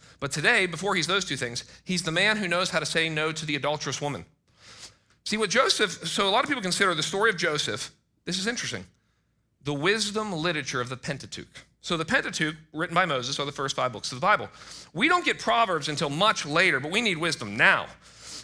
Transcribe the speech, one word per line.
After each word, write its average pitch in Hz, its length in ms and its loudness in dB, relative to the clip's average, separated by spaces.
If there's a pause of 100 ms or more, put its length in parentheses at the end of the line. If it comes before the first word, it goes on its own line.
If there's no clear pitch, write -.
(200)
But 139 120 -6
today, 196 340 4
before 180 300 -2
he's 160 100 2
those 185 200 0
two 135 120 -4
things, 120 260 -6 (220)
he's 185 160 0
the 160 100 -2
man 202 260 4
who 202 100 -2
knows 175 240 0
how 170 80 2
to 151 80 0
say 165 200 2
no 156 240 -2
to 156 140 -8
the 147 100 -2
adulterous 143 460 -4
woman. 131 240 -4 (1000)
See, 214 120 -2
what 214 120 0
Joseph, 214 560 2
so 196 220 0
a 190 40 4
lot 247 120 4
of 294 60 -4
people 262 120 -2
consider 185 320 2
the 156 80 0
story 202 280 2
of 190 80 0
Joseph, 151 540 -2 (340)
this 180 120 -4
is 190 80 -4
interesting, 127 400 -6 (800)
the 147 100 -2
wisdom 208 600 0
literature 151 480 -2
of 120 80 -6
the 131 80 -8
Pentateuch. - 500 -10 (320)
So - 160 -4
the 160 80 -2
Pentateuch, 165 540 0 (160)
written 170 200 -4
by 180 120 4
Moses, 135 340 -2
are 143 60 -2
the 143 80 -4
first 135 240 -4
five 127 160 0
books - 180 -8
of 127 60 -8
the 127 40 -8
Bible. 180 280 2 (420)
We 214 160 0
don't 359 160 4
get 247 160 0
Proverbs 202 480 2
until 147 220 -2
much 202 360 2
later, 156 360 4
but 151 100 -6
we 202 80 0
need 202 180 0
wisdom 143 380 -2
now. 147 300 6 (580)